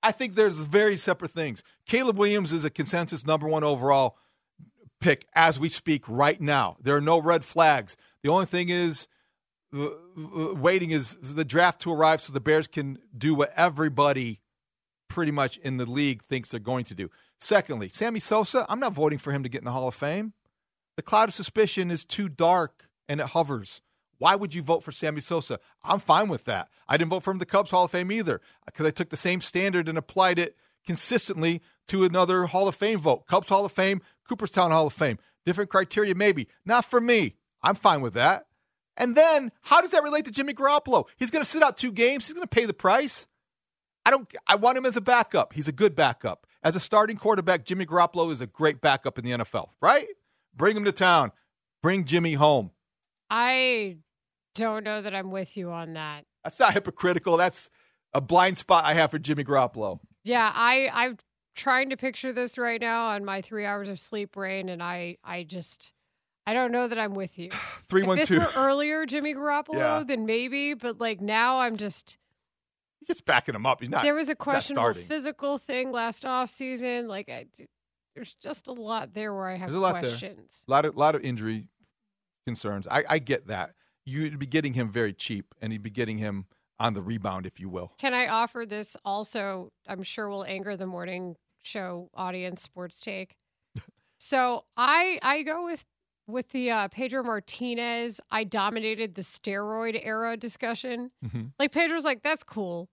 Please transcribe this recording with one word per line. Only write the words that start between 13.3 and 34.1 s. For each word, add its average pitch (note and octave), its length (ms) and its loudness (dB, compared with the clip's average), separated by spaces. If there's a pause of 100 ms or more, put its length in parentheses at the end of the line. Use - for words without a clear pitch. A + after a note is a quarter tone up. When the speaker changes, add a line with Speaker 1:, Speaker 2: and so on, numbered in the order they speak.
Speaker 1:
what C#3+ 220 2
everybody C#3+ 840 2 (680)
pretty D#3+ 240 -2
much C#3 260 0
in C3 180 -6
the B2+ 140 -4
league C3+ 320 -2
thinks B2+ 280 -6
they're A#2 100 -6
going A#2+ 260 -4
to - 80 -14
do. F2+ 160 -8 (300)
Secondly, A#2+ 480 0
Sammy A3 320 -2
Sosa, A3 480 0
I'm A3+ 120 -4
not B3+ 140 -2
voting D3+ 240 0
for C#3+ 140 -6
him C#3 100 -2
to B2+ 60 -6
get B2 120 -8
in - 40 -18
the A#2+ 80 -6
Hall C3 160 -4
of A#2+ 60 -8
Fame. G3 380 -6 (640)
The D#3+ 60 -8
cloud A3 260 4
of - 60 -4
suspicion F#3+ 560 0
is E3+ 140 -4
too G3+ 240 -4
dark E3 600 2 (200)
and D3 120 -4
it B2+ 80 -4
hovers. C#3 540 -2 (360)
Why F3 180 6
would G3 180 -6
you E3+ 80 -6
vote D3 200 0
for D3+ 100 -12
Sammy D3+ 280 -4
Sosa? C#3+ 380 -4 (240)
I'm G3 160 0
fine F#3+ 300 4
with D3+ 180 -6
that. G2 220 -4 (200)
I C#3 80 2
didn't D#3+ 140 0
vote F#3 140 -4
for G3 80 -2
him - 20 -2
in F#3 60 -6
the F3 60 -6
Cubs F#3+ 260 0
Hall F3+ 120 4
of E3+ 60 -4
Fame F#3 220 -4
either, F#3+ 280 -2 (320)
'cause D#3 140 -2
I D#3 40 4
took E3 200 -6
the D#3 60 -8
same F3+ 240 -2
standard F3+ 480 -2
and D#3+ 100 -4
applied F3+ 400 2
it E3+ 180 -2 (300)
consistently E3+ 760 0 (280)
to F#3+ 160 4
another F3+ 420 4
Hall F#3+ 220 2
of - 80 -4
Fame G#3 240 0
vote. C#3+ 260 2
Cubs F#3 220 2
Hall G3 160 4
of G3 80 -4
Fame, F#3+ 280 2 (280)